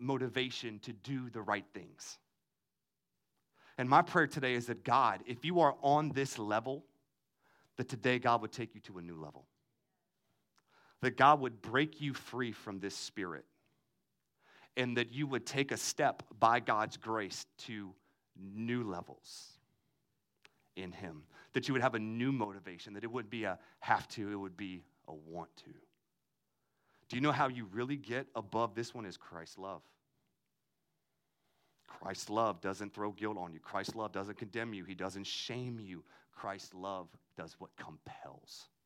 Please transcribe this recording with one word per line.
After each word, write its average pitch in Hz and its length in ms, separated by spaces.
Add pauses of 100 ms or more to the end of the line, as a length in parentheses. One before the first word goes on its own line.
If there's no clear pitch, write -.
motivation 127 800
to 120 120
do 127 380
the 110 120
right 98 300
things. - 460 (1600)
And 127 120
my 151 100
prayer 170 260
today 131 280
is 120 140
that 120 160
God, 120 420
if 120 180
you 175 160
are 143 220
on 147 260
this 135 300
level, 117 480 (920)
that 123 140
today 123 280
God 120 220
would 107 120
take 117 220
you 107 60
to 95 160
a 87 60
new 85 140
level. 73 300 (1600)
That 127 160
God 143 220
would 113 200
break 147 400
you 143 140
free 120 380
from 101 280
this 98 160
spirit. 87 480 (1300)
And 123 180
that 120 160
you 143 140
would 131 180
take 135 280
a 110 40
step - 460 (180)
by 117 200
God's 107 360
grace 110 480 (220)
to 101 280 (400)
new 110 480
levels - 760 (1160)
in 92 160
Him. 87 340 (280)
That 127 160
you 135 60
would 120 80
have 123 120
a 113 40
new 113 340
motivation, 98 600
that 107 100
it 113 80
wouldn't 113 180
be 113 140
a 92 140 (220)
have - 280
to, 104 240
it 101 40
would 95 200
be 92 280 (220)
a 78 60
want 80 440
to. - 180 (1400)
Do 120 60
you 123 40
know 147 100
how 135 180
you 123 180
really 123 320
get 123 360
above 110 400
this 117 200
one 117 100
is 90 140
Christ's 82 400
love? 95 240 (2000)
Christ's - 400
love 107 320
doesn't 98 320
throw 104 200
guilt 104 260
on 87 160
you. 80 60
Christ's - 340
love 107 180
doesn't 98 240
condemn 113 380
you. 92 100
He 92 100
doesn't 95 300
shame 123 560
you. 90 240 (280)
Christ's 98 420
love 92 340 (300)
does 80 200
what - 180
compels. - 920 (180)